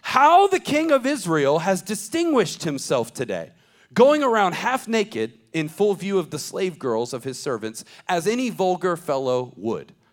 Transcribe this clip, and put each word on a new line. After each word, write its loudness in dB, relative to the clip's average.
'How 6
the 2
king 0
of 2
Israel 2
has 0
distinguished -2
himself -2
today, -6
going 6
around 2
half -4
naked -2
in -4
full 0
view -2
of -4
the -8
slave -6
girls -4
of -10
his -10
servants, -8
as 0
any -2
vulgar -2
fellow -2
would.'" -6